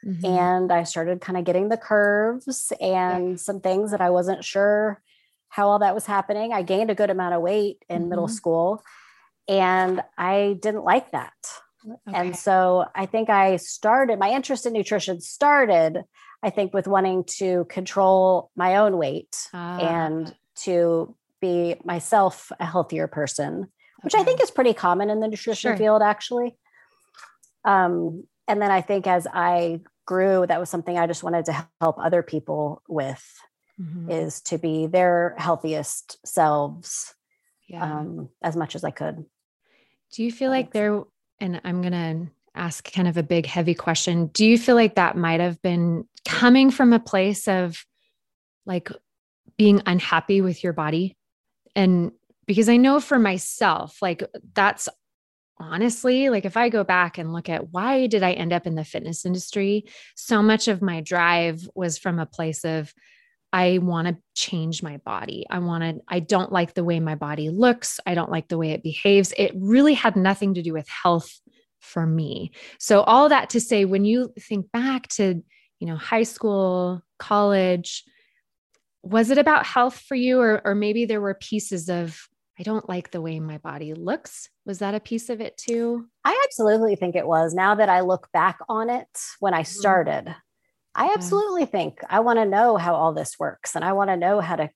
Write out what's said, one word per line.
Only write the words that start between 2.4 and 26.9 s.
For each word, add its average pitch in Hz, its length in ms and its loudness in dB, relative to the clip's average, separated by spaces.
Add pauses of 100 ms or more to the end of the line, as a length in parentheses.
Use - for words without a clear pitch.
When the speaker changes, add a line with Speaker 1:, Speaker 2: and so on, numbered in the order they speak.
Speaker 2:
and 180 500 0
Speaker 1:
Yeah. 180 60 -6
Speaker 2:
some 196 240 -8
things 196 300 -2
that 196 100 -2
I 180 100 2
wasn't 180 320 0
sure 208 580 0 (480)
how 202 200 0
all 202 100 4
that 202 160 2
was 214 100 -6
happening. 214 480 -4
I 196 80 -2
gained 196 300 -2
a 190 40 -4
good 208 140 0
amount 180 260 -2
of 170 60 0
weight 202 480 -2
in 170 200 -4
middle - 160 -2
Speaker 1:
Mm-hmm. 226 100 -6
Speaker 2:
school 175 480 0 (640)
and 185 540 2 (160)
I 196 440 0
didn't 214 220 -4
like 240 300 2
that. - 200 -8 (560)
Speaker 1:
Okay. 202 280 -10
Speaker 2:
And 180 180 -4
so 185 480 2 (100)
I 190 140 -4
think 220 220 -2
I 196 260 4
started, 226 640 0
my 196 100 2
interest 262 360 -4
in 233 80 -4
nutrition 190 480 -4
started, 196 800 2 (400)
I 214 80 -2
think, 196 240 -2
with 190 100 -2
wanting 190 380 0 (140)
to 180 320 0
control 185 880 2
my 185 200 0
own 202 220 4
weight 151 380 -4 (180)
Speaker 1:
Ah. 175 260 -10
Speaker 2:
and 160 560 -4 (280)
to 170 520 0 (240)
be 175 360 -2 (100)
myself 185 760 0
a 180 60 -4
healthier 160 420 -4
person, 151 640 -6 (300)
which 311 140 -2
I 427 60 6
Speaker 1:
Okay. - 40 -2
Speaker 2:
think 523 160 2
is 453 100 2
pretty 247 220 2
common 190 380 0
in 214 80 -2
the 220 80 -2
nutrition 220 440 -6
Speaker 1:
Sure. 202 60 -2
Speaker 2:
field, 214 240 4
actually. 240 560 -2 (1080)